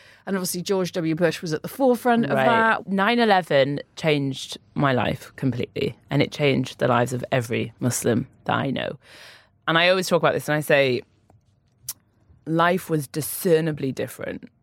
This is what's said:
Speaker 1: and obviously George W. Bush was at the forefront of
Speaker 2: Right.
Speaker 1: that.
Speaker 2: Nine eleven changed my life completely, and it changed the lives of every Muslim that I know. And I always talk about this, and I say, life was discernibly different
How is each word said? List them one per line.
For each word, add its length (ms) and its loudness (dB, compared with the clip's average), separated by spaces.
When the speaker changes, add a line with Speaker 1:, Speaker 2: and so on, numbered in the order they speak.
Speaker 1:
and 100 -4
obviously 280 -4
George 300 -2
W. 200 -2
Bush 280 0
was 120 -4
at 80 -4
the 60 -12
forefront 580 2
of 60 -4
Speaker 2:
Right. 140 2
Speaker 1:
that. 420 2
Speaker 2:
Nine 320 2
eleven 600 4
changed 640 -2
my 200 2
life 420 -2
completely, 600 -4
and 140 0
it 80 -4
changed 480 -2
the 80 0
lives 260 2
of 180 -6
every 480 -4
Muslim 480 -2
that 100 -2
I 160 -4
know. 260 -6
And 100 2
I 120 4
always 180 2
talk 140 2
about 120 2
this, 160 -4
and 60 0
I 60 -2
say, 400 2
life 440 0
was 180 -2
discernibly 840 -2
different 580 -10